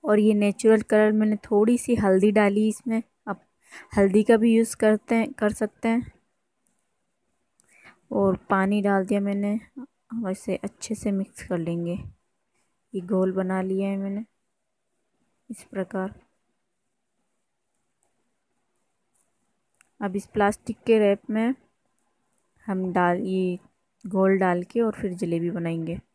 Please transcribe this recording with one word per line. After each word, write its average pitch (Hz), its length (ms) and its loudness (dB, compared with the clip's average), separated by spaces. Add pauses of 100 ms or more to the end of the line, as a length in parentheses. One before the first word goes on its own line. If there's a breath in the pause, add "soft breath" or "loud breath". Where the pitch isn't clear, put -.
और 214 160 4
ये 214 140 4
natural 208 480 2
color, 214 300 2
मैंने 214 300 0
थोड़ी 220 360 2
सी 240 180 0
हल्दी 202 360 4
डाली 208 360 2
इसमें। 226 340 -4 (260)
आप 202 140 -8 (520 loud breath)
हल्दी 202 300 4
का 226 140 6
भी 226 160 4
यूज़ 226 220 2
करते 214 400 2
हैं, 226 180 0
कर 214 200 -2
सकते - 340 -6
हैं। 233 240 -2 (2000 soft breath)
और 196 220 2 (140)
पानी 202 320 2
डाल 196 240 0
दिया 202 160 0
मैंने। 202 320 -2 (240)
हम 233 520 -10
इसे 190 280 -6
अच्छे - 380 -10
से 208 160 -4
mix 196 360 -6
कर 180 100 -4
लेंगे। 170 400 -4 (960)
ये 190 80 -6
घोल 185 320 0
बना 190 280 -2
लिया 190 280 -4
है 196 80 -4
मैंने 196 280 -8 (1200)
इस - 160 -16
प्रकार। 190 480 -8 (4000)
अब 196 140 -6
इस 202 120 -6
plastic - 580 -4
के 226 140 4
wrap 202 300 2
में 226 240 0 (1120)
हम 185 280 -4
डाल, 180 240 2
ये 185 420 -2 (460)
घोल 190 320 2
डाल 180 280 0
के - 160 -4
और 220 200 -4
फिर 185 140 -6
जलेबी 170 360 -2
बनाएंगे। 170 480 -6 (160)